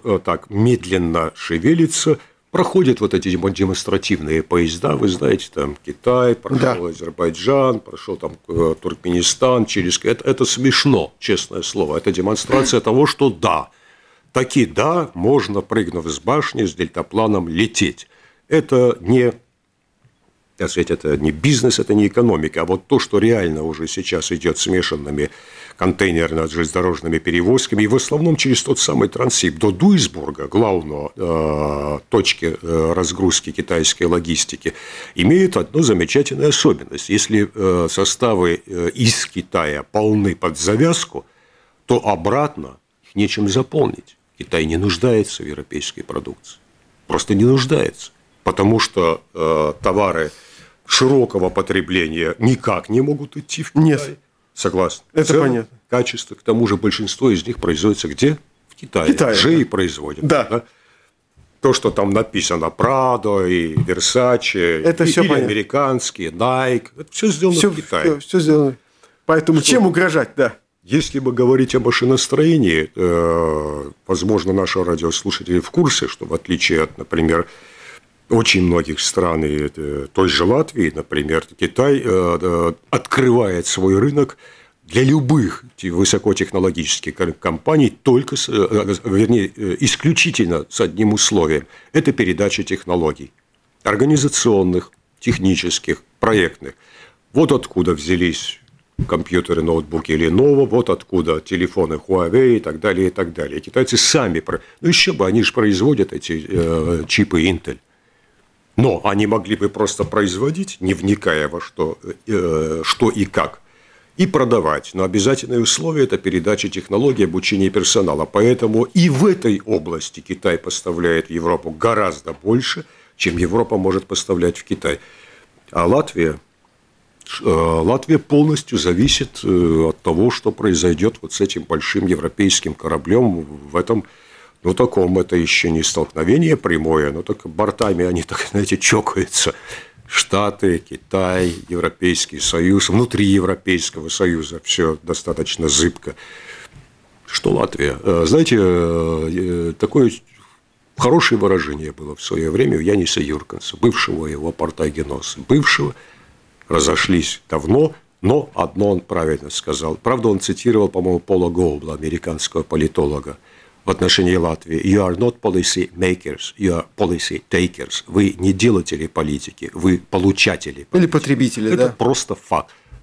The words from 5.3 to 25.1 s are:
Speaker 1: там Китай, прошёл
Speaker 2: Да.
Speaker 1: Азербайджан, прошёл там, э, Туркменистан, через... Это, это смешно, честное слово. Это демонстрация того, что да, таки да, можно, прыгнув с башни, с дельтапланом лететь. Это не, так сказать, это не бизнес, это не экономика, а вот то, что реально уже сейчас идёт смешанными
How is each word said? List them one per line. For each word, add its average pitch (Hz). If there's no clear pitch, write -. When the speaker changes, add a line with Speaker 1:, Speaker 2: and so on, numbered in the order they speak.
Speaker 1:
там 71
Китай, 123
прошёл 131
Speaker 2:
Да. 117
Speaker 1:
Азербайджан, 87
прошёл -
там, 80
э, 82
Туркменистан, 90
через... 90
Это, 117
это 135
смешно, 127
честное -
слово. 78
Это 101
демонстрация 110
того, 127
что 143
да, 82
таки 131
да, 151
можно, 101
прыгнув 87
с 73
башни, 127
с 82
дельтапланом 92
лететь. 87
Это 135
не, 120
так -
сказать, 87
это 78
не 76
бизнес, 123
это -
не 104
экономика, 90
а -
вот 90
то, 135
что -
реально 95
уже 80
сейчас 87
идёт 82
смешанными 73